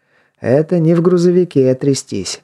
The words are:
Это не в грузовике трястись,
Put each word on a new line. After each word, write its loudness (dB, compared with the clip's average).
Это 0
не 2
в 0
грузовике 2
трястись, -6